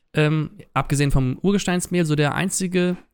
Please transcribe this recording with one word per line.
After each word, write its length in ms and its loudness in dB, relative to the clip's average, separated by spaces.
ähm, 380 0
abgesehen 380 0
vom 300 2
Urgesteinsmehl, 640 0
so 100 0
der 200 0
einzige, 640 -2